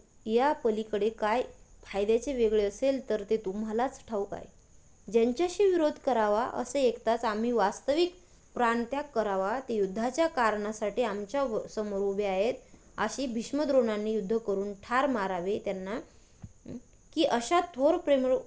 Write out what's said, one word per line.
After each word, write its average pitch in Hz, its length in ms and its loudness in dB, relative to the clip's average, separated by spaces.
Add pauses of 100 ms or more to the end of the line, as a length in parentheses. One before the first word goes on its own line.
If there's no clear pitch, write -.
(260)
या 240 280 2
पलीकडे 214 560 -2
काय 220 340 0 (400)
फायद्याचे 226 500 0
वेगळे 214 320 2
असेल, 262 440 0
तर 214 200 -2
ते 220 80 2
तुम्हालाच 220 680 -4
ठाऊक 202 280 -4
आहे. - 240 -14 (540)
ज्यांच्याशी 247 520 2
विरोध 330 280 6 (140)
करावा 220 380 2
असे 262 440 0
ऐकताच 233 380 0
आम्ही 220 260 0
वास्तविक 254 640 2 (380)
प्राणत्याग 240 500 0 (120)
करावा. 202 440 0
ते 262 140 -6
युद्धाच्या 220 540 0
कारणासाठी 214 720 0
आमच्या 208 420 -2
व-, 220 240 -4
समोर 208 320 -4
उभे 202 260 -2
आहेत, 196 280 0 (440)
अशी 220 280 -2
भीष्मद्रोणांनी 233 840 0
युद्ध 214 260 0
करून 202 360 -4
ठार 247 340 0
मारावे 190 520 -2
त्यांना, 190 320 -6
हं, - 880 -14 (360)
की 311 100 0
अशा 240 360 2 (160)
थोर 294 220 4
प्रेमळ 262 380 2 (120)